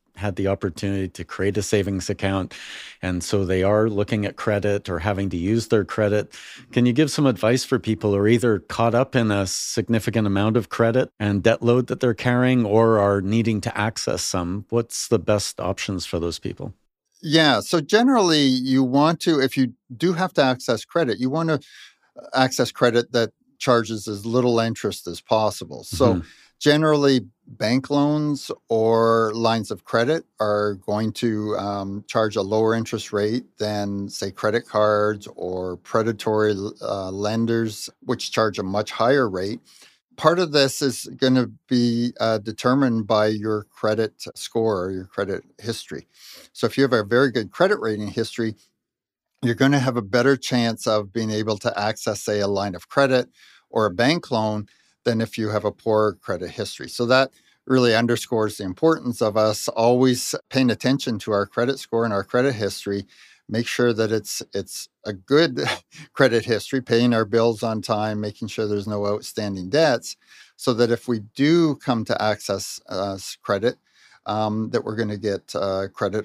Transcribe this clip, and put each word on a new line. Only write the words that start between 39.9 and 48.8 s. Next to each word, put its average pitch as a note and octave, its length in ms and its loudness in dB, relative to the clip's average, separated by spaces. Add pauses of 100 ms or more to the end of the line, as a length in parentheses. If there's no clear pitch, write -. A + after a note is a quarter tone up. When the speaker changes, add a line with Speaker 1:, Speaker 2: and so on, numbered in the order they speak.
Speaker 2:
Part E3 220 4
of F3 140 -2
this C#3 320 2
is - 340 -2
gonna B2+ 300 2 (200)
be, A#2+ 520 0
uh, A2+ 180 2
determined A2+ 720 0
by G#2+ 200 4
your G#2+ 360 -2
credit G#2+ 600 -2 (120)
score A2 480 -2
or F#2+ 80 -4
your F#2 140 -8
credit F#2+ 380 -4 (140)
history. - 500 -10 (460)
So - 140 -2
if - 100 -6
you C3+ 60 0
have B2+ 100 2
a A2 100 2
very A#2+ 280 2
good G#2+ 180 -4
credit G3 300 2
rating G#2+ 300 -4
history, A2 460 -4 (840)